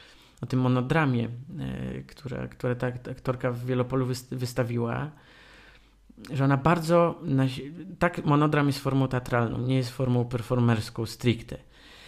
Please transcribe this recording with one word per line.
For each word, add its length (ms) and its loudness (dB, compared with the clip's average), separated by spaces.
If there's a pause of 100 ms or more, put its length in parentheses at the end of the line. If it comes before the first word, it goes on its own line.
(400)
o 60 -6
tym 140 0
monodramie, 680 2 (680)
y, 80 -12
które, 420 -10
które 280 -4
ta 100 -4
aktorka 680 -4
w 140 -6
Wielopolu 400 0
wyst-, 280 -6
wystawiła, 760 -2 (1200)
że 120 0
ona 120 6
bardzo 680 4
na 260 2
si-, 240 -8 (260)
tak, 260 0
monodram 420 4
jest 120 0
formą 300 2
teatralną, 500 0
nie 180 0
jest 140 0
formą 340 0
performerską 800 0
stricte. 500 -2 (520)